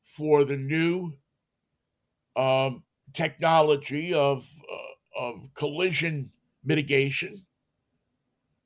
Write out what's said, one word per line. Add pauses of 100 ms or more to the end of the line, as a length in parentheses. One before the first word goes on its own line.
for
the
new, (1200)
um, (300)
technology
of, (240)
uh,
of
collision (340)
mitigation, (1200)